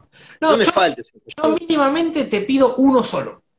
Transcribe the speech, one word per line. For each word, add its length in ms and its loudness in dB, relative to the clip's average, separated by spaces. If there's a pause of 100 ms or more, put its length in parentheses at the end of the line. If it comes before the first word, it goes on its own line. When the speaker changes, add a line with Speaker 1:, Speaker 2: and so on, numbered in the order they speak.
(400)
Speaker 1:
No, 120 2
Speaker 2:
No 40 4
me 80 2
Speaker 1:
yo, 80 2
Speaker 2:
faltes. 400 -2 (240)
Speaker 1:
yo 140 -2
mínimamente 760 -2
te 180 -4
pido 340 0
uno 280 4
solo. 380 -8 (160)